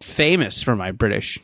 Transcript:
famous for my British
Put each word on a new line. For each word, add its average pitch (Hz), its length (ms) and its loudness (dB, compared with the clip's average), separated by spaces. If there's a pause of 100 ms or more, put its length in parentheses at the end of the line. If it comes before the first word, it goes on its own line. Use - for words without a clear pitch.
famous 156 600 2
for 120 140 2
my 92 160 -4
British 104 520 -2